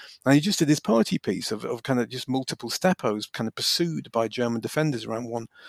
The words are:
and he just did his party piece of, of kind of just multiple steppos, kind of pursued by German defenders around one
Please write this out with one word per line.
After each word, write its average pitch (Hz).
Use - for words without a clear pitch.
and 135
he 147
just 180
did 156
his 147
party 214
piece -
of, 107
of 117
kind 127
of 117
just 120
multiple 127
steppos, 113
kind -
of 110
pursued 151
by 113
German 117
defenders 135
around 113
one 117